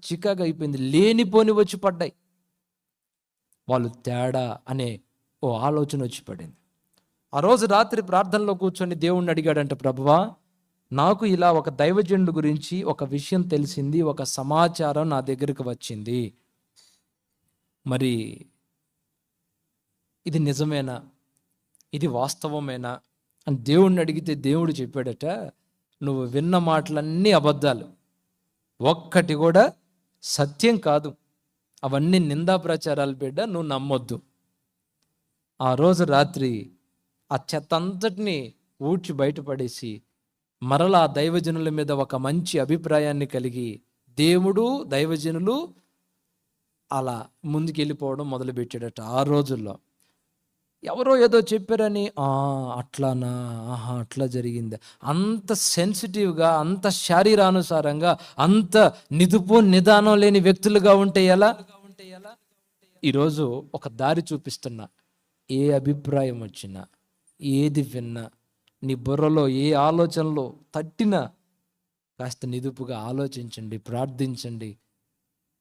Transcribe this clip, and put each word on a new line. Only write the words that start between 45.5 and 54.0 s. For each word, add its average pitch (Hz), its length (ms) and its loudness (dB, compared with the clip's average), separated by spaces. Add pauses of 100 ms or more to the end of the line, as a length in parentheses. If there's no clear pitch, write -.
అలా 127 360 -6 (180)
ముందుకెళ్ళిపోవడం 147 840 -6
మొదలుపెట్టాడట. 123 720 -8
ఆ 123 220 -2
రోజుల్లో 135 540 -2 (1080)
ఎవరో 247 400 4
ఏదో 233 160 6
చెప్పారని, 214 800 -2
"ఆ, 139 60 -2 (520)
అట్లానా, 123 840 -6 (100)
ఆహా, 123 280 -8
అట్లా 131 260 -6